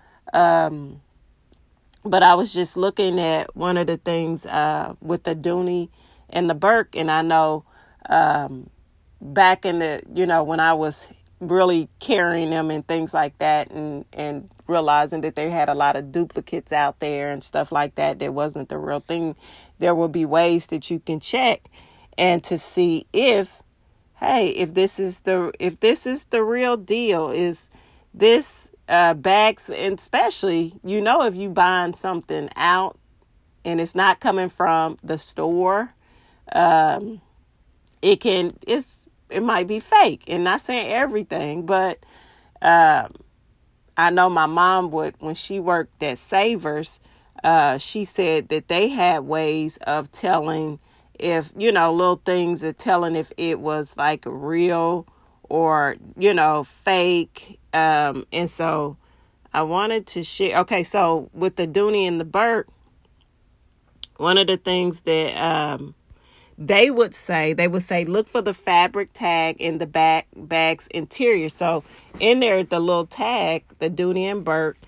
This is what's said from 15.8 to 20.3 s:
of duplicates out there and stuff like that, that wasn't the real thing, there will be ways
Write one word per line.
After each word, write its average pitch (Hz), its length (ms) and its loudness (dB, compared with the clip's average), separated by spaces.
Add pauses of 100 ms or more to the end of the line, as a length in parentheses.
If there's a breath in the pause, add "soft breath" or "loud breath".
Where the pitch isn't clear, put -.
of 139 160 -8
duplicates 165 640 -6
out 147 280 0
there 143 300 -6
and 139 140 -10
stuff 147 260 -6
like 147 260 -2
that, 147 220 -2
that 143 140 -6
wasn't 147 380 -6
the 151 80 -8
real 147 220 -6
thing, 165 360 -6 (420 loud breath)
there 175 160 2
will 165 140 0
be 160 160 -2
ways 170 440 2